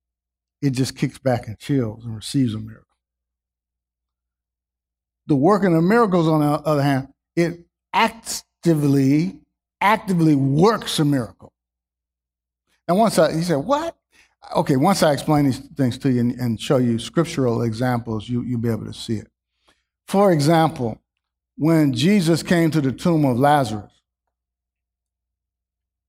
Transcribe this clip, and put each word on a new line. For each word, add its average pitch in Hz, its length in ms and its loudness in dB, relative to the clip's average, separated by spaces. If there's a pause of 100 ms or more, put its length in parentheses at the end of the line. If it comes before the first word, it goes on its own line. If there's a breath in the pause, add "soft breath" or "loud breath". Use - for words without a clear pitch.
(600)
It 143 100 0
just 127 240 -4
kicks - 240 -6
back 120 280 -2
and 107 120 -16
chills 117 460 -4
and 110 100 -10
receives 117 400 -2
a - 20 -8
miracle. 110 280 -16 (2500)
The 156 80 2
working 180 400 2
of 165 80 2
miracles, 185 440 2
on 156 120 2
the 147 80 0
other 151 340 -2
hand, 139 280 -2 (260)
it 170 240 -2 (340)
actively 156 1500 0 (400)
actively 185 540 2
works 151 640 0
a 151 60 2
miracle. 135 480 -4 (1300)
And 180 100 2
once 208 220 2
I, 151 140 4
he 160 80 -2
said, 170 160 -2
"What?" 285 380 -4 (600 soft breath)
Okay, 139 220 2
once 180 260 2
I 156 80 4
explain 147 340 0
these 127 140 0
things - 400 -4
to 139 120 0
you 123 100 0
and, 120 180 0
and 117 200 -4
show 143 180 0
you 117 220 0
scriptural 123 640 -2
examples, 117 640 -4
you, 120 140 -4
you'll 120 180 -6
be 117 80 -2
able 107 160 -4
to 107 80 -12
see - 240 -8
it. - 100 -14 (800)
For 202 240 2
example, 156 720 0 (560)
when 151 340 2
Jesus 165 520 2
came 165 280 2
to 156 80 0
the 135 140 -2
tomb 160 320 0
of 123 120 0
Lazarus, 127 540 0 (2250)